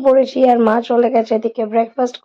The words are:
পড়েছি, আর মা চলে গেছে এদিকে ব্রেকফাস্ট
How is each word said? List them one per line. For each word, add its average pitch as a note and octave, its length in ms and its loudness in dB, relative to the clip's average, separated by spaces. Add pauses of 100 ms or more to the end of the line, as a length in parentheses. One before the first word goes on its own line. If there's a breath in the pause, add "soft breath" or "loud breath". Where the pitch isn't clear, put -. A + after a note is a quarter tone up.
পড়েছি, C4+ 320 2 (140)
আর A#3+ 60 2 (100)
মা A3 80 2 (140)
চলে A#3+ 260 2
গেছে A3+ 220 0
এদিকে A3+ 260 -6 (100)
ব্রেকফাস্ট A#3 520 -4